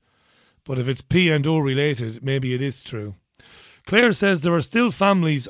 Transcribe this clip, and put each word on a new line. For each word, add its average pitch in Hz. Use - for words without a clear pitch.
but 131
if 123
it's 131
P 180
and 151
O 160
related, 131
maybe 131
it 127
is 139
true. 104
Claire 226
says 190
there 170
are 160
still 233
families 165